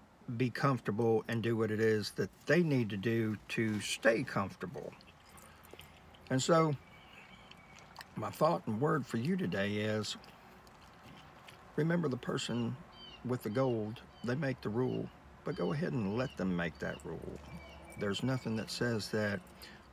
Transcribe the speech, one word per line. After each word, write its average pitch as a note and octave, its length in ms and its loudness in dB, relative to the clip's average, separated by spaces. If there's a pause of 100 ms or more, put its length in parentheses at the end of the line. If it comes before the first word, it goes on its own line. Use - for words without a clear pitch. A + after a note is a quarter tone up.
(360)
be B2 140 2
comfortable A#2 760 2
and A#2 140 0
do A#2 140 2
what A2 140 2
it G#2+ 100 0
is A2 320 4
that - 180 -2 (160)
they E3 160 6
need C3 280 4
to A2 60 -2
do A2 400 2 (120)
to A2 320 0
stay - 440 2
comfortable. - 680 -6 (1400)
And C3 120 4
so, D#3+ 320 6 (1400)
my A2+ 120 -4
thought E3+ 380 2
and A2 140 -2
word D3 260 2
for - 100 -4
you D3 200 0
today G2+ 400 0
is, G#2+ 400 0 (1600)
remember E3 320 2
the B2+ 100 0
person A#2+ 580 -2 (480)
with B2 180 -2
the A2 80 -4
gold, A2+ 500 0 (240)
they A#2+ 100 0
make C3+ 260 -2
the - 80 -4
rule, A2+ 400 0 (360)
but D#3 120 -4
go F3+ 160 0
ahead D3+ 200 0
and G#2+ 240 0
let B2+ 200 -2
them F#2 180 0
make E2+ 240 -2
that F2 260 -4
rule. E2+ 340 -8 (600)
There's G2+ 240 0
nothing B2 340 0
that G#2+ 140 -4
says A#2 380 0
that G#2 320 0 (520)